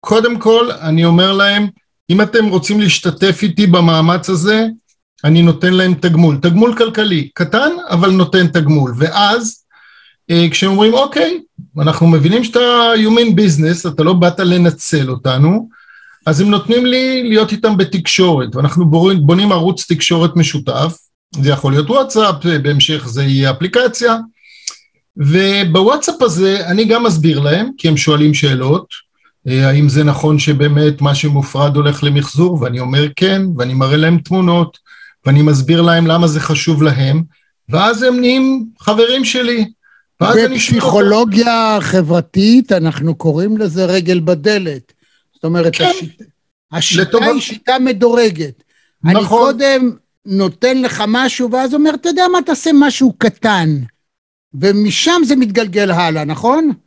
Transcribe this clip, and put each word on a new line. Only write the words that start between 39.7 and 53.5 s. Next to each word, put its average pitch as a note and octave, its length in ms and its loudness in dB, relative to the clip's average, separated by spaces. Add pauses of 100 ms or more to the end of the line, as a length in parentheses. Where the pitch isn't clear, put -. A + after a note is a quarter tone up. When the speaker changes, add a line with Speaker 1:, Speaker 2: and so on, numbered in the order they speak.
Speaker 1:
ואז G#3+ 160 2
אני - 20 6
שואל A#3 80 2
אותם, C4 80 -2
Speaker 2:
בפסיכולוגיה A3 1300 0
חברתית F#3+ 920 0
אנחנו D#3+ 420 -2
קוראים E3+ 440 -2
לזה F#3 260 -2
רגל F3+ 360 0
בדלת. E3 720 -4 (420)
זאת - 100 -20
אומרת, E3 320 0
Speaker 1:
כן. F4+ 200 0
Speaker 2:
השיט-, F#3 260 -14 (500)
השיטה E3+ 300 -2
Speaker 1:
לטובת A#3 320 0
Speaker 2:
היא C4+ 60 -4
שיטה B3 380 -4
מדורגת. A3+ 840 -2 (420)
אני E3+ 100 4
Speaker 1:
נכון. G#3 240 0
Speaker 2:
קודם C4 540 0 (340)
נותן G#3 560 -2
לך A3+ 260 -4
משהו, B3 440 -2
ואז B3+ 220 -2
אומר, D4+ 200 2
"אתה D#4+ 140 -6
יודע F4 140 0 (100)
מה, F#4 140 2
תעשה E4 280 -2
משהו C4+ 440 2
קטן." F3 600 0 (840)